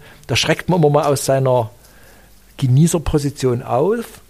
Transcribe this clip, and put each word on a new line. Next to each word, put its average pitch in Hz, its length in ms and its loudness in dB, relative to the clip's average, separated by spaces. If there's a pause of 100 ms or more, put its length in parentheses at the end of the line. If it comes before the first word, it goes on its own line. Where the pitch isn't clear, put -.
(260)
da 113 100 -2
schreckt - 340 -2
man 180 80 2
immer 151 100 4
mal 147 160 2
aus 143 220 -2
seiner 131 420 0 (880)
Genießerposition 139 1040 0
auf. 165 440 -2 (240)